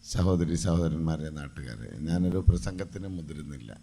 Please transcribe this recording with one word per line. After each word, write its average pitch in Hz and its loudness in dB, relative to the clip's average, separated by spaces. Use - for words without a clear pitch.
സഹോദരി 87 4
സഹോദരന്മാരെ, 80 2
നാട്ടുകാരെ, 65 -12
ഞാനൊരു 90 2
പ്രസംഗത്തിന് 95 -2
മുതിരുന്നില്ല. 73 -10